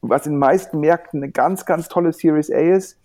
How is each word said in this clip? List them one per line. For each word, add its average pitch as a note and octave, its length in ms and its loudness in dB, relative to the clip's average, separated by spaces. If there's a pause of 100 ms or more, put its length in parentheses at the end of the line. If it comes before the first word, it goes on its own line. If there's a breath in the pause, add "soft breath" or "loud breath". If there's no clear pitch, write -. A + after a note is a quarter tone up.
was B2 220 0
in D3+ 80 -4
den C#3+ 60 -2
meisten C#3 420 0
Märkten D#3 420 0
eine C#3 80 -8
ganz, E3+ 360 -2
ganz E3 220 -2
tolle E3+ 260 0
Series D3+ 360 0
A - 60 -2
ist, F#3 480 0